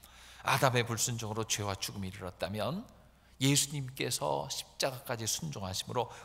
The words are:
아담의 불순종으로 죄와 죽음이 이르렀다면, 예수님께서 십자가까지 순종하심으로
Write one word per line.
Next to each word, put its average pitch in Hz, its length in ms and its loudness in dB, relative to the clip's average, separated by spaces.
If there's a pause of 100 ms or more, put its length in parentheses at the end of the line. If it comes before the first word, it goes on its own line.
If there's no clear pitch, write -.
(420)
아담의 123 460 6
불순종으로 113 560 0
죄와 104 320 0
죽음이 95 320 -4
이르렀다면, 101 800 -4 (540)
예수님께서 139 1080 2
십자가까지 123 800 -4
순종하심으로 113 800 -2 (160)